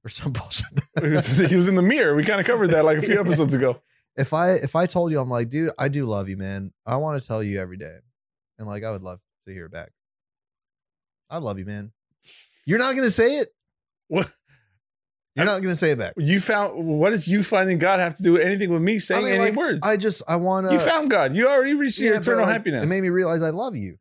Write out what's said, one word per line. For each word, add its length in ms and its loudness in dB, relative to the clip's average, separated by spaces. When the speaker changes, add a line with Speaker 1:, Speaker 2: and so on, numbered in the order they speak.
Speaker 1:
Or 40 -14
some 240 -8
<laughs> 20 -8
bullshit. 320 -4
Speaker 2:
He 80 0
was, 180 2
he 300 2
was 120 4
in 60 2
the 80 4
mirror. 320 4
We 100 2
kinda 200 0
covered 260 2
that, 140 4
like, 140 4
a 40 -2
few 180 0
Speaker 1:
<laughs> 0 -
Speaker 2:
episodes 340 2
ago. 260 0
Speaker 1:
If 160 -2
I, 200 2
if 240 -2
I 100 2
told 240 -2
you, 100 0
I'm 100 -4
like, 180 -2
"Dude, 300 -2
I 100 0
do 180 -2
love 220 -4
you, 80 -8
man. 360 -8
I 100 -2
wanna 240 -4
tell 220 -6
you 180 -4
every 160 -10
day." 200 -16
And, 100 -14
like, 160 -10
I 60 -6
would 120 -10
love 180 -14
to 60 -18
hear 140 -16
it 60 -20
back. 180 -16
"I 80 -10
love 200 -8
you, 80 -12
man." 260 -12
You're 120 0
not 160 0
gonna 160 0
say 280 2
it. 100 -2
Speaker 2:
What? 220 -2
Speaker 1:
You're 100 0
Speaker 2:
I 20 2
Speaker 1:
not 160 0
gonna 140 -2
say 140 2
it 80 0
back. 180 -6
Speaker 2:
You 240 0
found, 340 0
what 120 4
does 180 -2
you 140 2
finding 360 2
God 220 2
have 160 -2
to 60 -10
do 100 6
with 100 6
anything 300 0
with 100 2
me 180 2
saying 260 -2
Speaker 1:
I 40 -2
mean, 100 2
Speaker 2:
any 100 2
Speaker 1:
like, 60 -4
Speaker 2:
words? 260 -2
Speaker 1:
I 160 2
just, 280 -2
I 100 0
wanna 360 0
Speaker 2:
You 60 4
found 320 0
God. 260 2
You 120 4
already 260 4
reached 240 -2
your 140 2
Speaker 1:
Yeah, 60 2
but, 40 -4
Speaker 2:
eternal 220 2
Speaker 1:
like, 80 2
Speaker 2:
happiness. 320 -2
Speaker 1:
it 20 0
made 160 0
me 80 0
realize 320 0
I 80 0
love 260 -6
you. 240 -10